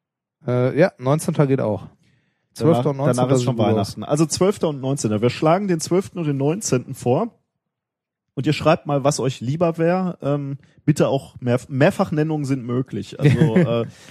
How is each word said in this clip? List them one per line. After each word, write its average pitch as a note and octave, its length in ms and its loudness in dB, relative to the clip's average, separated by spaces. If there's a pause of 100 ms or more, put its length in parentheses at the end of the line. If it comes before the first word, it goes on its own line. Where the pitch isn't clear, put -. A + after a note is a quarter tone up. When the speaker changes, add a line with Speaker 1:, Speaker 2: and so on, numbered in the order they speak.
(460)
Speaker 1:
Äh, B2 320 0
ja, F#3 200 4
neunzehnter D3 480 0
geht C3 140 0
auch. G#2+ 260 -4 (680)
Zwölfter B2 300 2
Speaker 2:
Danach, D3+ 60 0
Speaker 1:
und C#3 60 -2
neunzehnter B2+ 260 2
Speaker 2:
danach B2+ 120 2
ist C3 60 4
Speaker 1:
sieht B2 60 0
Speaker 2:
schon A#2 100 -2
Speaker 1:
gut A2 100 0
aus. G#2 60 2
Speaker 2:
Weihnachten. G#2+ 320 -4
Also D3+ 220 2
zwölfter F#3 420 0
und C#3+ 120 -6
neunzehnter. B2+ 400 -2
Wir B2 100 2
schlagen F3+ 380 2
den E3+ 120 0
zwölften F#3 380 -2
und E3 80 -4
den C#3+ 120 -2
neunzehnten C#3 560 -2
vor. D#3 380 -2 (1040)
Und B2+ 120 -6
ihr D3+ 60 4
schreibt - 340 0
mal, C#3+ 160 -2
was C#3 160 0
euch B2+ 220 -4
lieber E3 380 -2
wär. F3 420 -2
Ähm, C#3 380 -4 (260)
bitte D3+ 240 2
auch - 320 -4
mehr, B2 180 2 (100)
Mehrfachnennungen D#3 760 0
sind C3 220 -4
möglich. A#2+ 520 -6
Also, B2+ 380 4
Speaker 1:
<laughs> - 0 -
Speaker 2:
äh, A#2 300 2 (240)